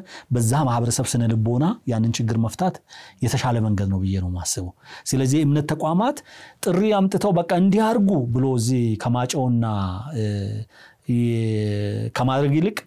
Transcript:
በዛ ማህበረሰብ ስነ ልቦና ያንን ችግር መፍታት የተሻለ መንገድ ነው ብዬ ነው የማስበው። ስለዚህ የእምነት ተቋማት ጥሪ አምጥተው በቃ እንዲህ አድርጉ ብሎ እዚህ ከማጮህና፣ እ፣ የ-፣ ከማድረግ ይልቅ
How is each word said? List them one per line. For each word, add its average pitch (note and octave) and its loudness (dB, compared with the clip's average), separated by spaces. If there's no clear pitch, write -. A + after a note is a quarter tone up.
በዛ A#2 2
ማህበረሰብ A#2+ 0
ስነ A#2 0
ልቦና A2+ 2
ያንን A2+ 0
ችግር A#2 -2
መፍታት A2+ -2
የተሻለ B2 0
መንገድ G2+ 0
ነው F#2+ 0
ብዬ F#2+ 0
ነው F2+ -2
የማስበው። F2+ -6
ስለዚህ C3+ 0
የእምነት D3 2
ተቋማት E3+ 0
ጥሪ F3+ 0
አምጥተው G3 2
በቃ E3+ 0
እንዲህ G3 4
አድርጉ A3 2
ብሎ B2+ 2
እዚህ B2 2
ከማጮህና፣ B2 0
እ፣ A2+ -2
የ-፣ A#2+ 2
ከማድረግ C3+ 2
ይልቅ F3 0